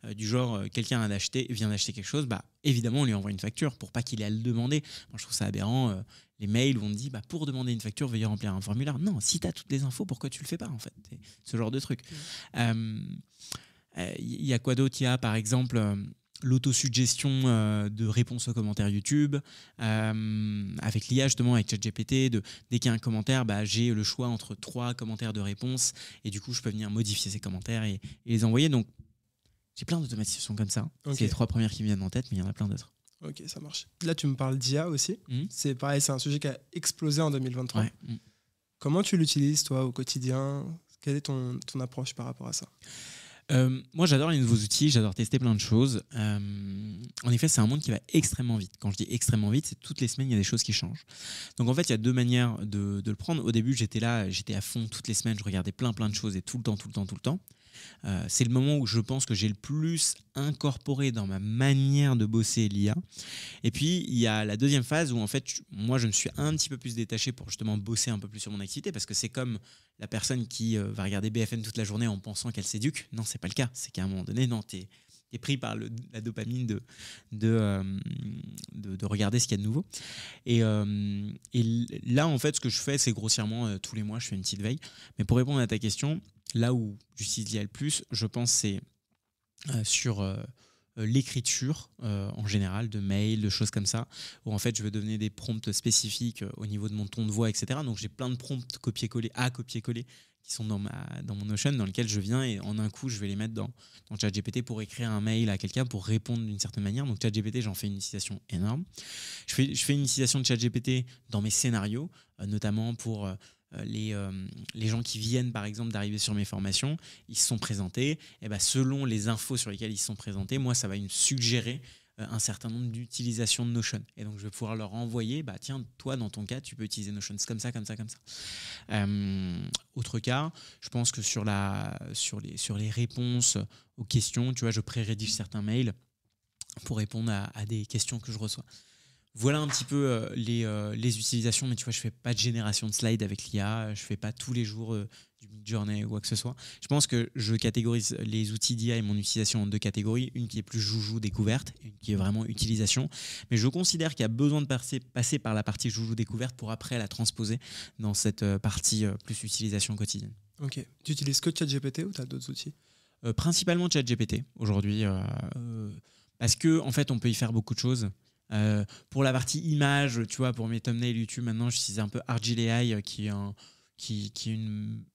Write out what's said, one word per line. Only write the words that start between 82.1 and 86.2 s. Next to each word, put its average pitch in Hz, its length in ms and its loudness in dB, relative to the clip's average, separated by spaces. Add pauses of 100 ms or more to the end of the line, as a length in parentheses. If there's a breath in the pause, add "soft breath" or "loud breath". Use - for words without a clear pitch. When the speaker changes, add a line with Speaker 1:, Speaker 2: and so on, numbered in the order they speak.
Speaker 1:
en 151 120 4
fait, 151 180 2
ce - 40 -2
que 123 100 0
je - 100 0
fais, 139 180 0
c'est 127 140 4
grossièrement, 110 540 0
euh, 101 120 -2
tous - 160 -10
les 110 80 -2
mois, 107 160 -4
je 120 100 -6
fais 107 80 -4
une 95 60 -4
petite 101 200 -4
veille. 120 180 -2 (380 loud breath)
Mais 101 60 2
pour 117 120 6
répondre 135 240 4
à 120 60 4
ta 107 120 0
question, 139 420 0 (340)